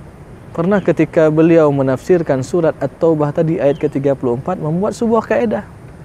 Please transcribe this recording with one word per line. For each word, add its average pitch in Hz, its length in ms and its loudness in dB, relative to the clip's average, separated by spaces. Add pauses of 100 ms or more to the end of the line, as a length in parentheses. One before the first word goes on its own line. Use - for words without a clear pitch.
(540)
pernah 190 240 -2
ketika 156 560 2
beliau 160 400 4
menafsirkan 135 720 0
surat 160 320 -2
At-Taubah 147 560 -2
tadi 165 240 -2
ayat 147 240 0
ketiga 139 320 -2
puluh 127 240 -2
empat 175 240 -8
membuat 185 320 -4
sebuah 220 320 -2
kaedah. 220 400 -2 (380)